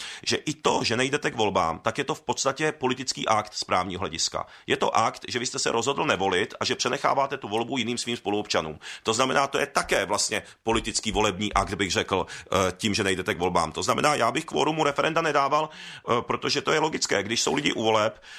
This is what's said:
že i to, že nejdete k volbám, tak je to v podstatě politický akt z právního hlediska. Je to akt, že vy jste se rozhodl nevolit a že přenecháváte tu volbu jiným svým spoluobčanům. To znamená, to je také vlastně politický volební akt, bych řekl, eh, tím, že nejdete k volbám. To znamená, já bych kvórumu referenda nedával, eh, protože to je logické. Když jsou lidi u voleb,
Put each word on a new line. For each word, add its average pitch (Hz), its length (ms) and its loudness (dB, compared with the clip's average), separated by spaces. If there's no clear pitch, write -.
že 117 100 0
i 151 180 -4
to, - 300 2
že 113 120 0
nejdete 139 340 0
k 143 60 -10
volbám, 92 420 2
tak - 200 -2
je 135 60 -2
to 151 100 -4
v - 80 -18
podstatě 139 500 0
politický 127 560 -4
akt 107 260 2
z - 100 -6
právního 92 360 0
hlediska. - 460 -4
Je 135 100 2
to - 200 2
akt, 117 320 2
že 123 100 -4
vy 123 80 -4
jste 139 120 -6
se 135 140 0
rozhodl 135 320 0
nevolit 98 560 2
a 107 40 -2
že 117 100 0
přenecháváte 135 640 0
tu 123 120 -8
volbu 117 300 -2
jiným 117 200 -2
svým 117 180 -4
spoluobčanům. 95 640 -2
To 113 120 0
znamená, 131 320 2
to 143 120 -2
je 143 80 2
také 170 400 0
vlastně 101 360 -2
politický 110 500 -2
volební 101 400 0
akt, 95 220 0
bych 90 180 -2
řekl, 95 340 0
eh, 92 240 4
tím, 104 180 0
že 104 100 0
nejdete 95 300 0
k 78 40 -12
volbám. 85 340 2
To 87 100 -6
znamená, 131 320 2
já 117 180 2
bych 160 120 -4
kvórumu 156 400 0
referenda 156 380 0
nedával, 147 480 2
eh, - 520 -2
protože 127 380 -2
to 147 120 0
je 156 60 4
logické. 151 440 0
Když 110 200 -2
jsou 151 120 0
lidi 147 180 0
u 110 100 -2
voleb, 110 400 2